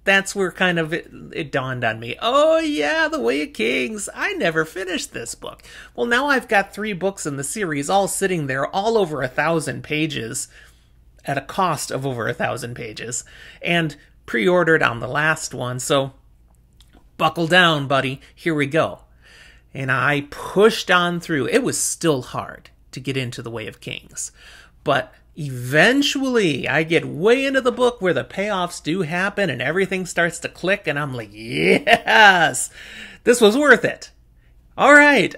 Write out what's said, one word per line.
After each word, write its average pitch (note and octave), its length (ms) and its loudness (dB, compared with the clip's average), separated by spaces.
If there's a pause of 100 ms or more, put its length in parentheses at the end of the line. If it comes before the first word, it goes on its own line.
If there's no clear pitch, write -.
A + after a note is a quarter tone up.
that's G3 320 2
where F#3+ 160 0
kind F3 280 0
of D#3+ 120 -2
it, - 180 -6 (220)
it - 180 -8
dawned B2+ 360 -4
on A2+ 160 -2
me. A#2 200 -10
"Oh D4 360 4
yeah, D#4 500 0
The D4+ 140 -4
Way B3+ 220 0
of C#4+ 100 -10
Kings. A3+ 600 -4
I F4 200 -6
never E3 320 0
finished D4+ 480 -8
this - 200 -12
book." - 300 -16 (320)
Well, A#3+ 120 -4
now B3 200 2
I've C4+ 220 0
got G3 240 0
three G#3+ 180 -6
books G3 340 -6
in C#3+ 120 -6
the C3+ 80 -6
series D#3 440 -4
all F#3+ 200 2
sitting F3+ 380 -2
there, C3+ 200 -2
all G#3+ 300 0
over D#3 240 0
a C3+ 80 -2
thousand D3 560 -2
pages, D3+ 640 -4 (720)
at C#3+ 140 -4
a - 40 -4
cost - 480 -4
of C3 160 -6
over A#2+ 220 -4
a A#2+ 60 -2
thousand A#2+ 420 -6
pages, A2+ 480 -10 (380)
and E3 340 -2 (300)
pre-ordered F3 580 2
on A#2 160 -2
the A#2 80 -6
last D3+ 480 -2
one. B2+ 240 -6
So C3+ 340 0 (1040)
buckle E3 300 0
down, D#3+ 400 4
buddy. C3+ 340 -2 (140)
Here E3+ 180 -4
we C#3+ 140 0
go. C3 320 0 (760)
And C3+ 180 -4
I C#3+ 380 0
pushed - 640 0
on F3 280 2
through. D3+ 280 -2
It C4 160 0
was E3 160 -2
still D3 420 -2
hard - 480 -12 (220)
to - 80 -12
get C3 180 -6
into A#2+ 240 -6
The A#2 80 -12
Way A2+ 160 -10
of - 160 -16
Kings, - 500 -14 (520)
but C#3 300 0 (220)
eventually, F3+ 1300 2
I C#3 160 0
get D#3+ 240 0
way G#3 380 2
into C4+ 160 0
the B3 100 0
book A#3+ 300 0
where F3+ 120 2
the B2 120 -2
payoffs F#3+ 580 -4
do F3 180 -2
happen F3+ 480 -2
and A#2+ 140 -4
everything F#3 420 -2
starts E3+ 340 -2
to - 100 -8
click, G3 360 -2
and C#3+ 140 -2
I'm C#3+ 140 -4
like, A2 180 -8
"Yes, D#3+ 1400 4 (540)
this A#3+ 180 2
was G#3+ 160 6
worth C#4 280 6
it. - 260 -8 (640)
All B3 160 6
right, C#4+ 440 6